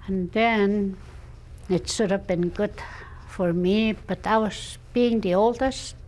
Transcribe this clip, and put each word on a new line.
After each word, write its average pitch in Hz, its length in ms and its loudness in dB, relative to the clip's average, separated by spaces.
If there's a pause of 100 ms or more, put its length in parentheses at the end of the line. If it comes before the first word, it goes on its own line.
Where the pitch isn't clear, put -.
And 185 260 -2
then 208 640 2 (720)
it 180 200 0
should 214 220 0
have 196 160 0
been 175 220 0
good 208 240 -2 (560)
for 180 240 0
me, 196 400 4
but - 340 -6
I 220 120 4
was - 400 -2 (140)
being 240 280 4
the 185 140 2
oldest. 240 640 2 (120)